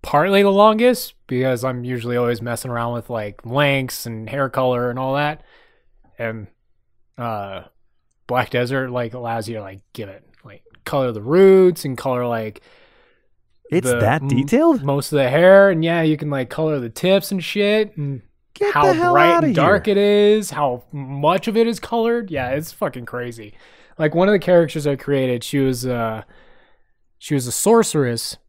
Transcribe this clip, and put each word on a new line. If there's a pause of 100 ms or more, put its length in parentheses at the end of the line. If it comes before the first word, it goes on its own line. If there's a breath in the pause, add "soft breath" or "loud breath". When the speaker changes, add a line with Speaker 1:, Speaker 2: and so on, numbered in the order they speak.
Speaker 1:
partly
the
longest (140)
because
I'm
usually
always
messing
around
with,
like,
lengths
and
hair
color
and
all
that. (760 soft breath)
And, (720)
uh, (640)
Black
Desert,
like,
allows
you
to,
like, (120)
give
it, (200)
like, (220)
color
the
roots
and
color,
like, (1080 soft breath)
Speaker 2:
It's
Speaker 1:
the
Speaker 2:
that
Speaker 1:
m-,
Speaker 2:
detailed?
Speaker 1:
most
of
the
hair.
And,
yeah,
you
can,
like,
color
the
tips
and
shit
and (340)
Speaker 2:
Get
Speaker 1:
how
Speaker 2:
the
hell
Speaker 1:
bright
Speaker 2:
outta
Speaker 1:
and
dark
Speaker 2:
here.
Speaker 1:
it
is,
how
much
of
it
is
colored.
Yeah,
it's
fucking
crazy. (420 soft breath)
Like,
one
of
the
characters
I
created,
she
was,
uh, (960 soft breath)
she
was
a
sorceress (120)